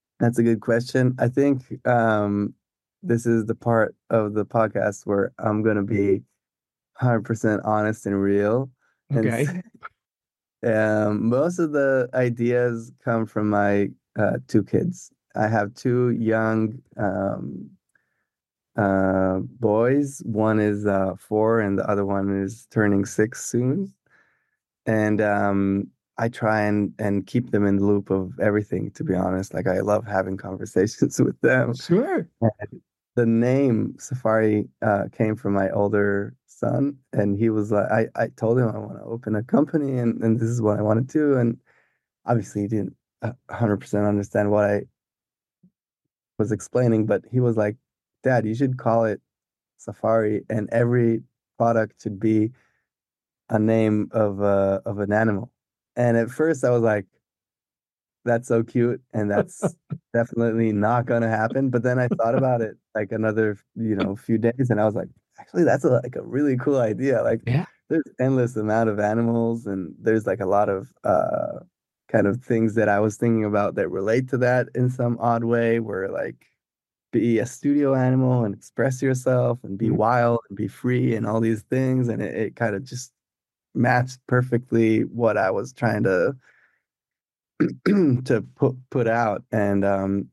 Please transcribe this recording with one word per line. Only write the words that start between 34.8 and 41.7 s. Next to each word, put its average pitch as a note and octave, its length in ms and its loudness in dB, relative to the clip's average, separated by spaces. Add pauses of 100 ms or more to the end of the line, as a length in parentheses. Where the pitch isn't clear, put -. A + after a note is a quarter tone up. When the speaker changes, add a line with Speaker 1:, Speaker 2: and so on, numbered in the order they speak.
Speaker 1:
uh, G#2 300 0
came G#2+ 240 0
from G2+ 180 -2
my G2 160 0
older G2+ 640 0 (120)
son, C3+ 500 -2 (160)
and G2+ 240 0
he A2+ 140 2
was G#2+ 220 -2
like, G2+ 180 0
I, A2+ 240 0
I A#2 140 -2
told A#2 300 -2
him A#2+ 100 2
I G#2+ 100 -6
wanna G#2 260 -14
open A2+ 300 -6
a B2 80 -2
company, C#3+ 560 0
and, A#2+ 240 -2
and A2+ 160 2
this A2+ 100 0
is A#2 140 -2
what G#2 160 2
I G#2 40 -2
wanna G#2+ 200 2
do. C#3+ 340 2
And A#2+ 220 0 (680)